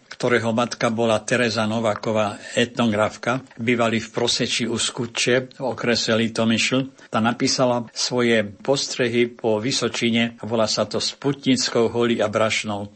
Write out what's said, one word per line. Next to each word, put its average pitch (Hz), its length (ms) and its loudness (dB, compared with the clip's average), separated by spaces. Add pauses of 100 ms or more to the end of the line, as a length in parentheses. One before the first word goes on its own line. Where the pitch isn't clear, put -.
(120)
ktorého 117 400 0
matka 120 400 0
bola 110 320 2
Tereza 117 400 0
Nováková, 107 800 -2 (160)
etnografka, 117 800 0 (160)
bývali 113 480 0
v - 80 -12
Proseči 120 560 -2
u 117 80 -2
Skutče 123 840 -2
v 139 40 -8
okrese 117 520 0
Litomyšl. 113 960 0
Tá 120 80 0
napísala 120 720 0
svoje 117 540 2
postrehy 120 880 0
po 110 240 0
Vysočine, 117 840 0
volá 110 240 0
sa - 220 -2
to 107 160 -4
Sputnickou, 127 880 0
Holí 117 320 2
a 107 80 0
Brašnou. 107 640 -2